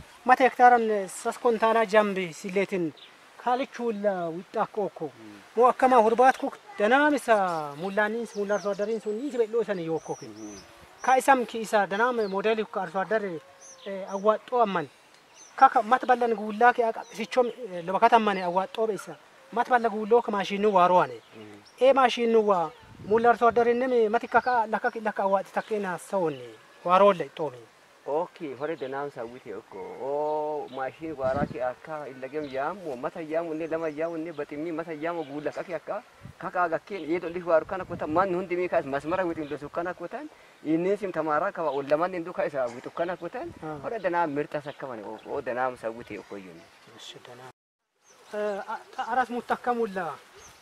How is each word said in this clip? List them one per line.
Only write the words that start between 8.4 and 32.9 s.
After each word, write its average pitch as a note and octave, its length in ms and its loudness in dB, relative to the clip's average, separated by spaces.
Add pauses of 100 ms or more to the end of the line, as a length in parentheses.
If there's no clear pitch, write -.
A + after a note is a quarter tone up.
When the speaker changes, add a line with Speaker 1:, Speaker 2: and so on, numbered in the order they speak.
Speaker 1:
soo G3+ 140 -2
dariin G#3 260 -4
sun G#3+ 160 -4
ni C4+ 140 -8
si B3 60 -6
bedhoo A3+ 260 0
san G3 160 -4
yoo D#3+ 160 -4
ookku. D3+ 260 -8
Speaker 2:
Mhm. G#2+ 360 -16 (440)
Speaker 1:
Ka C4 160 4
isam B3+ 280 4
ki A3+ 160 -8
isa G3+ 260 2
danaa A3 260 2
me A3 140 0
modeeli G3+ 380 0
ka G3+ 160 -6
arso F#3 180 -6
adar, G3+ 260 -2
eh, F#3+ 880 -12
awwaaxxoo G#3+ 480 2
amman. F3+ 260 0 (680)
Ka, C4+ 140 8
ka A#3+ 120 2
mata A#3 240 2
ballan A#3+ 300 2
guullaa G#3+ 380 4
ki A#3+ 100 0
akka A3+ 200 -2 (100)
sichoom, A#3 340 0 (260)
eh, F3 120 -8
loba F#3 140 -2
katamman A3 380 6
awwaaxxoo F#3+ 500 -2
be G#3+ 60 -2
isa. E3 220 -10 (360)
Mata A#3 180 -2
balla A#3 200 4
guulloo G#3+ 320 2
ka A#3 100 -4
maashinuu G3+ 400 0
waaroo F3+ 320 8
ane. B2 160 -4 (160)
Speaker 2:
Mhm. G#2+ 240 -18 (220)
Speaker 1:
Ee C4 120 8
maashinuu A#3 540 4
waa E3+ 220 2 (360)
mullar A3+ 320 4
soo A#3+ 100 4
adar A#3 200 4
inni A#3+ 200 2
mi A#3 220 4
mati A#3 180 0
ka, A#3 140 4
ka B3 260 2
lakka, A3 240 -2 (120)
lakka G#3 200 -2
awwaaxi G3 300 0
takkee G#3 260 -4
na F#3 180 -4
sa'oonni C#3 580 -4 (300)
waaroo F#3+ 280 8
le D#3 220 -6
xoomi. C#3 220 -8 (480)
Speaker 2:
Oki, D3+ 480 -4
hore D3+ 240 -8
de C3+ 100 -8
nam C#3 240 -8
sa B2 140 -12
wite A#2+ 280 -14
oko. G#2 240 -14 (240)
O D3+ 720 -4
machine C3 440 -10
wara C3+ 280 -2
ki - 160 -8
akka C#3+ 480 -8
illagem C3+ 420 -8
yam, D3 320 -4
mo C#3+ 120 -8